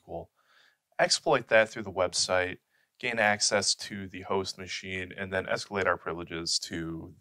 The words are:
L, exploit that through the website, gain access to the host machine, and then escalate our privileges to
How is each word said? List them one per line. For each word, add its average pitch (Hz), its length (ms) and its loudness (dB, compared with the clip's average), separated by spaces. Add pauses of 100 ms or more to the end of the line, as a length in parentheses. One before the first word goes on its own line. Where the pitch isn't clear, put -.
L, 85 220 -10 (720)
exploit 160 500 2
that 110 220 6
through 113 140 -8
the 101 60 -8
website, 90 680 0 (420)
gain 120 180 -2
access 104 580 4
to 98 320 -10
the 90 120 -12
host 95 380 -2
machine, 92 580 -8
and 95 160 -6
then 95 140 0
escalate 101 400 -2
our 87 100 4
privileges 85 600 -4
to 82 640 -6